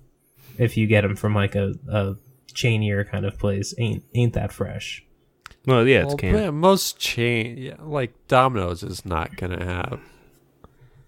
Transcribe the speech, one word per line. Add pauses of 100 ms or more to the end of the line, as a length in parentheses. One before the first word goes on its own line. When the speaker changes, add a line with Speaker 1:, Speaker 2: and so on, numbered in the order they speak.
(560)
Speaker 1:
if
you
get
'em
from,
like,
a, (180)
a (400)
chainier
kind
of
place,
ain't, (120)
ain't
that
fresh. (600)
Speaker 2:
Well,
yeah,
it's
Speaker 3:
Well,
Speaker 2:
canned.
Speaker 3:
yeah,
most
chain,
yeah,
like, (140)
Domino's
is
not
gonna
have (1080)